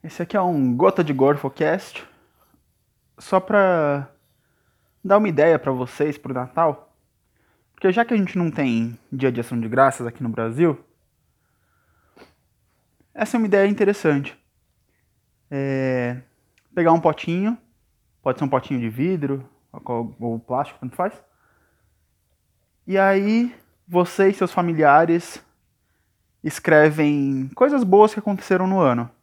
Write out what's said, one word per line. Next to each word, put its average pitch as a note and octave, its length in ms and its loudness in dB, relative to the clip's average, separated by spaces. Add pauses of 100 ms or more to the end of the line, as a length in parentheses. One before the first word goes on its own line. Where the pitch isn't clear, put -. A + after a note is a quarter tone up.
Esse E3 180 -12
aqui E3+ 140 -6
é G3+ 60 2
um C#3+ 340 0
Gota F#3 280 2
de D3+ 100 -2
Gorfocast, C#3+ 920 -2 (1120)
só - 220 -2
pra E3+ 720 0 (920)
dar G3 160 4
uma G#3 100 0
ideia D#3 280 4
pra - 140 -4
vocês C3+ 460 -4
pro - 160 -12
Natal, C#3 580 -4 (800)
porque - 200 -2
já A#3 120 0
que A#3 100 -2
a A3+ 40 0
gente F#3+ 200 -2
não E3+ 140 -2
tem A#2 480 -4 (120)
Dia C3 200 -2
de A#2+ 80 -6
Ação A#2 200 -6
de A2+ 100 -6
Graças B2+ 360 0
aqui A#2 160 -12
no B2 80 -6
Brasil, A#2+ 540 -2 (2250)
essa G#3+ 220 -6
é A#3 40 2
uma A3 80 0
ideia G3 200 4
interessante. F#3+ 720 -2 (1120)
É, C3 720 -4 (540)
pegar E3 160 4
um E3 80 4
potinho, F3 580 -2 (640)
pode B2+ 160 -4
ser D3 80 -4
um C3+ 40 -4
potinho C3 300 -4
de A2+ 100 -6
vidro, C#3 580 -4 (240)
ou A#2 100 -20
qual-, A#2 380 -8
ou A#2 200 -6
plástico, B2 400 -8
tanto B2+ 160 -12
faz. G3 180 -4 (1700)
E F#3+ 120 -2
aí, G3+ 580 2 (320)
você F3+ 420 2
e G3 40 0
seus F#3+ 180 -2
familiares E3 920 2 (1000)
escrevem D3 1080 2
coisas C#4 300 2
boas G#3 300 6
que A3 60 -6
aconteceram F#3+ 460 -2
no F#3+ 140 0
ano. A#2+ 300 0 (140)